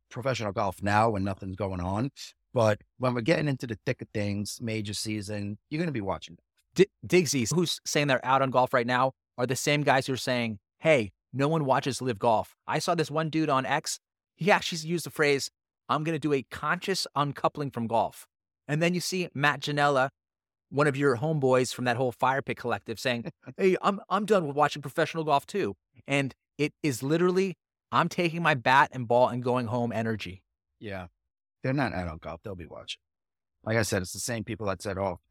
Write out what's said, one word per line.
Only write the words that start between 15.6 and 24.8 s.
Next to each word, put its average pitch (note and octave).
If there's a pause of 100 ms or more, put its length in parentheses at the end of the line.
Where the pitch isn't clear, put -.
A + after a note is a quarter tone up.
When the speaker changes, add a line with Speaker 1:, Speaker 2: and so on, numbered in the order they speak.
Speaker 2:
"I'm D3
gonna D#3+
do D3
a C3+
conscious F3+ (100)
uncoupling C#3+
from A#2
golf." G#2+ (420)
And D3+
then F3
you F3
see F3+
Matt C#3
Janella, C#3+ (600)
one C#3+
of C3+
your C#3
homeboys C3
from B2+
that A#2+
whole B2+
Fire C3
Pit -
Collective, A2+
saying, B2 (120)
Speaker 1:
<laughs> C3
Speaker 2:
"Hey, F#3+
I'm, G3 (100)
I'm G3+
done F#3
with C#3
watching D3